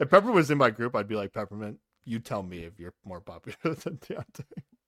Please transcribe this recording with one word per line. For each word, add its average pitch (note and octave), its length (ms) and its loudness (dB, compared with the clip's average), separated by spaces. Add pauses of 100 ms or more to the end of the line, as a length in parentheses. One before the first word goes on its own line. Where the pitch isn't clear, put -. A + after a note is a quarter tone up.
If C#3 100 2
Peppermint G3+ 260 8
was D3+ 140 6
in D3 80 2
my B2+ 120 6
group, A2+ 260 -4
I'd G#2 120 0
be G#2+ 80 -2
like, G2+ 160 -4
"Peppermint, G#2 460 -8 (260)
you A2+ 140 -4
tell A2 240 -6
me F2+ 220 -10
if E2+ 140 -16
you're E2+ 160 -14 (100)
more F2+ 160 -12
popular F2 380 -16
<laughs> D#3+ 160 -4
than E3+ 240 -10
Deontay." - 640 -12 (260)